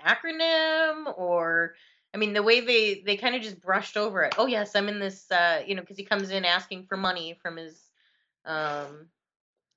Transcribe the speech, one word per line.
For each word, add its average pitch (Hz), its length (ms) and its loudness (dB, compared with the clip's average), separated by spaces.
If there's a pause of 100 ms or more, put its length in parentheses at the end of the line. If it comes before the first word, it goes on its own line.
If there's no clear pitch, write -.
acronym?" 320 1120 0
Or, 170 580 0 (380)
I - 40 -8
mean, 214 160 0
the 208 100 2
way 226 160 6
they, 220 460 2
they 202 120 0
kinda 247 220 -2
just 214 220 -12
brushed 190 360 -2
over 202 260 0
it. 135 140 0
"Oh, 226 100 4
yes, 214 280 -2
I'm 202 140 2
in 208 100 -6
this," 196 320 -6
uh, 170 340 4
you 196 100 -4
know, 180 80 -8
'cause 185 140 -20
he 196 60 -12
comes 196 260 -2
in 190 160 -2
asking 185 420 -2
for 196 100 -6
money 180 440 -4
from 165 160 -10
his, 160 320 -18 (560)
um, 151 640 -6 (680)